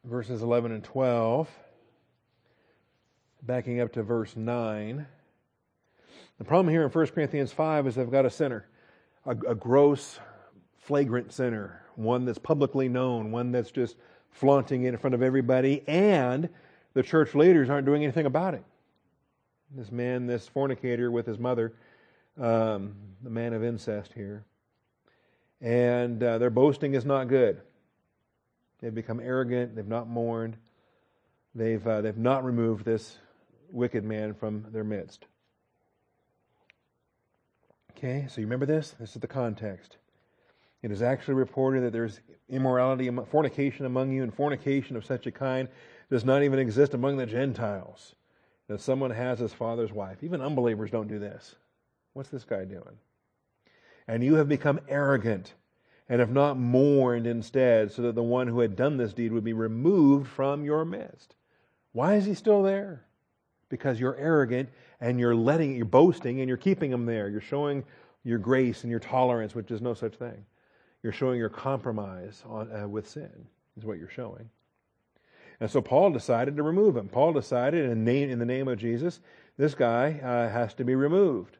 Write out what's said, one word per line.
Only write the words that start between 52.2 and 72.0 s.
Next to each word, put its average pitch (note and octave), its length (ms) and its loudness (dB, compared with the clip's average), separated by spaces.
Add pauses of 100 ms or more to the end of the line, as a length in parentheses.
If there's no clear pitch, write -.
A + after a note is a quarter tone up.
this C3 140 -12
guy G2 200 -6
doing? F#2+ 340 -16 (1120)
"And A#2 160 0
you D3+ 120 6
have D3+ 120 4
become C#3+ 400 2
arrogant A#2 640 0 (560)
and B2 120 2
have A#2 120 2
not C#3 260 4
mourned B2+ 680 4
instead, A#2 680 2
so - 100 -8
that A#2+ 120 0
the A#2 80 0
one B2 260 0
who A#2 120 0
had G#2+ 160 2
done C#3 200 0
this A#2 160 -2
deed A#2 200 -2
would A2+ 120 -2
be A2+ 80 -2
removed C#3 720 4
from C#3+ 380 -4
your D3+ 220 -2
midst." - 480 -14 (580)
Why D3+ 220 2
is G#3 100 4
he G#3 80 -2
still G#3 300 4
there? G3 420 -2 (640)
Because B2+ 320 -4
you're B2+ 160 -2
arrogant C3+ 540 2 (300)
and B2 200 0
you're A#2+ 140 4
letting, C3+ 420 2
you're A#2 80 -2
boasting B2+ 560 4
and C3 80 -2
you're B2+ 80 0
keeping F3+ 340 0
him A#2+ 160 -2
there. A2 220 -2
You're G#2 120 -6
showing C#3+ 440 -4 (400)
your A#2 140 -2
grace A#2+ 440 2
and A#2+ 80 -6
your A#2 100 -2
tolerance, A#2+ 540 0
which A2+ 160 -8
is A2 100 -4
no A#2+ 140 -4
such G#2+ 220 -6
thing. A#2+ 280 -14 (580)
You're A2+ 100 -4
showing B2+ 260 0
your A2+ 100 -2
compromise G#2+ 960 -8